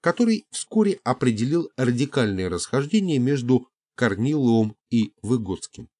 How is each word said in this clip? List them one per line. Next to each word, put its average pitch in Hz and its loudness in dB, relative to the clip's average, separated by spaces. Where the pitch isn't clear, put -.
который 220 0
вскоре - 0
определил 123 0
радикальное 120 0
расхождение 147 -2
между 127 2
Корниловым 113 0
и 110 0
Выгодским. 98 -6